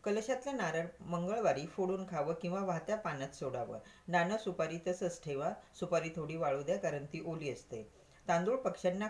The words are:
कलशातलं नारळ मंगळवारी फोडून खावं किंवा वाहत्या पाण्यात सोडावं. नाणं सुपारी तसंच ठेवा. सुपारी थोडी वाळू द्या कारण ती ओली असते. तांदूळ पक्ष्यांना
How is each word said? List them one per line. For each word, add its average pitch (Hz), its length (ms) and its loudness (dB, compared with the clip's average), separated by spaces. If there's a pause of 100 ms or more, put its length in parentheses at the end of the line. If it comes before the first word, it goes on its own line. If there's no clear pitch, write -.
कलशातलं 254 540 0
नारळ 170 280 2 (160)
मंगळवारी 175 640 2
फोडून 190 440 0
खावं 160 240 0
किंवा 180 300 -2
वाहत्या 165 320 0
पाण्यात 139 340 -4
सोडावं. 120 500 -4 (280)
नाणं 175 300 4
सुपारी 170 500 -2
तसंच 175 360 0
ठेवा. 147 280 0 (280)
सुपारी 160 360 2
थोडी 160 200 -4
वाळू 143 280 2
द्या 175 140 2
कारण 147 280 0
ती 160 200 -6
ओली 156 260 -2
असते. 113 320 -8 (440)
तांदूळ 180 300 4
पक्ष्यांना 190 520 2